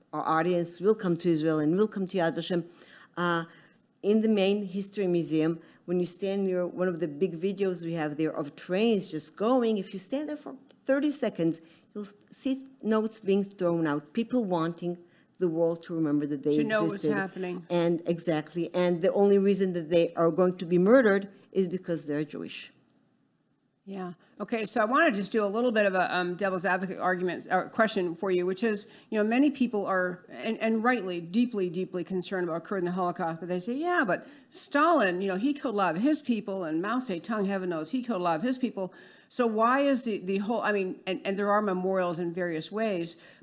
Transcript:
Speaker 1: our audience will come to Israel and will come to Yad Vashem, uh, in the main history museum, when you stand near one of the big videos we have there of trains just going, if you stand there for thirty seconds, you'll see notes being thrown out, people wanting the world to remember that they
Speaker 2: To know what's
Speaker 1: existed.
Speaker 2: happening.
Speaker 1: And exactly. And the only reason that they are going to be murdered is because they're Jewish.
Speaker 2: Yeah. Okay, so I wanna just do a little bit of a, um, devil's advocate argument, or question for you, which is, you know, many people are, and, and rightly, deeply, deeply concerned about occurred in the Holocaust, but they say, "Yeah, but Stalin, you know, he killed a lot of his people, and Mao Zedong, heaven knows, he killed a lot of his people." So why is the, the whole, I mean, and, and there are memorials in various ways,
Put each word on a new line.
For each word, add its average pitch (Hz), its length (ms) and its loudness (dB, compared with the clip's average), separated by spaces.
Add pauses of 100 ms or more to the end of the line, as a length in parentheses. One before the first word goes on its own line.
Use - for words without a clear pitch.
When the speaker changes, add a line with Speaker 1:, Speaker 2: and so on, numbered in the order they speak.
(120)
Speaker 1:
our 151 160 -4
audience 170 520 0
will 214 160 4
come 185 220 0
to 175 120 -2
Israel 156 300 2
and 156 180 2
will 214 100 4
come 196 200 -4
to 190 100 -6
Yad 165 180 2
Vashem, 170 280 -2 (520)
uh, 170 280 0 (600)
in 208 180 4
the 220 80 2
main 202 360 2
history 196 400 -4
museum, 165 540 0 (260)
when 180 140 0
you 175 80 0
stand 196 380 -4
near 180 200 0
one 180 220 -2
of 170 120 -2
the 170 80 -2
big 160 320 -2
videos 190 440 -2
we 165 100 -4
have 151 240 -4
there 156 140 0
of 147 240 -6
trains 202 540 0
just - 260 -10
going, 226 420 2
if 185 160 -8
you 190 60 -8
stand 294 300 -6
there 302 80 -6
for 269 180 -14 (300)
thirty 277 260 2
seconds, 170 500 -2 (320)
you'll 208 140 -10 (240)
see 269 320 -4 (180)
notes 220 380 0
being 196 240 2
thrown 170 420 0
out, 147 280 -2
people 233 300 0
wanting 175 540 -2 (400)
the 185 100 2
world 170 360 0
to 180 100 -10
remember 147 320 2
that 143 160 -4
they 147 140 2
Speaker 2:
To 151 80 4
know 214 200 0
what's 165 120 0
Speaker 1:
existed. 202 180 0
Speaker 2:
happening. 185 560 -4
Speaker 1:
And 170 380 2
exactly. 165 640 -2
And 180 300 2
the 190 100 4
only 202 240 6
reason 196 360 2
that 165 160 -4
they 170 260 4
are 165 160 4
going 180 260 2
to 185 80 -6
be 175 140 4
murdered 196 500 6 (220)
is 190 160 0
because 170 380 -4
they're 147 180 -2
Jewish. - 480 -12 (1120)
Speaker 2:
Yeah. 185 300 -10 (260)
Okay, 220 260 -4
so - 160 -2
I 214 40 4
wanna 285 260 4
just 196 200 -2
do 220 120 2
a 202 40 2
little 233 240 0
bit 214 140 4
of 190 100 2
a, 180 200 2
um, 180 200 0
devil's 185 300 -2
advocate 185 340 -2
argument, 180 520 -2
or 185 140 2
question 196 500 0
for 190 160 -2
you, 180 140 2
which 190 180 -4
is, 214 240 -2 (220)
you 220 80 -2
know, 208 60 4
many 247 260 4
people 233 360 0
are, 180 440 0
and, 220 300 -6
and 220 240 2
rightly, 190 360 0
deeply, 196 500 0
deeply 180 340 -4
concerned 180 440 -4
about 165 100 -2
occurred 190 200 -6
in 175 80 -2
the 175 60 -2
Holocaust, 175 480 -2
but 175 100 -8
they 180 100 -2
say, 233 140 -6
"Yeah, 294 320 0
but 175 220 -2 (220)
Stalin, 277 720 2
you 196 60 -2
know, 185 80 -2
he 262 180 0
killed 269 200 -6
a 202 40 -2
lot 175 180 2
of 185 60 -2
his 302 200 2
people, 196 420 -4
and 160 180 -2
Mao 220 160 -2
Zedong, 202 500 -4
heaven 190 220 -2
knows, 156 220 -4
he 262 100 -2
killed 226 200 -4
a - 20 -2
lot 170 120 2
of 160 80 -4
his 254 140 -2
people." 196 360 -4 (360)
So 240 180 0
why 233 340 2
is 277 220 2
the, 214 160 -2
the 196 180 -2
whole, 208 240 -2
I 208 100 0
mean, 190 360 -2
and, 190 180 -2
and 196 120 -2
there 202 140 0
are 208 100 4
memorials 185 580 0
in 175 140 -4
various 170 380 -4
ways, 196 460 -4 (260)